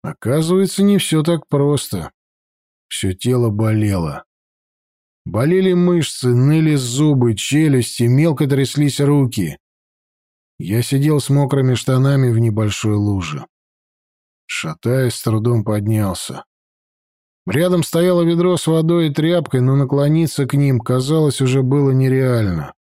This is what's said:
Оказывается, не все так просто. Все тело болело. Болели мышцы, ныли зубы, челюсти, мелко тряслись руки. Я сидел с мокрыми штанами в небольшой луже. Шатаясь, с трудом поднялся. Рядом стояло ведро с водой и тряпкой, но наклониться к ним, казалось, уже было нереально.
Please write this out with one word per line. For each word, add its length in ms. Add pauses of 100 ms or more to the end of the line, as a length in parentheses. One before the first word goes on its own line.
Оказывается, 800
не 160
все 240
так 260
просто. 640 (760)
Все 240
тело 380
болело. 760 (1000)
Болели 500
мышцы, 600
ныли 400
зубы, 600
челюсти, 680
мелко 420
тряслись 540
руки. 580 (1000)
Я 240
сидел 380
с 80
мокрыми 460
штанами 560
в 80
небольшой 560
луже. 520 (1000)
Шатаясь, 680
с 80
трудом 400
поднялся. 840 (1000)
Рядом 360
стояло 400
ведро 340
с 100
водой 420
и 60
тряпкой, 460
но 160
наклониться 680
к 80
ним, 260
казалось, 600
уже 220
было 280
нереально. 920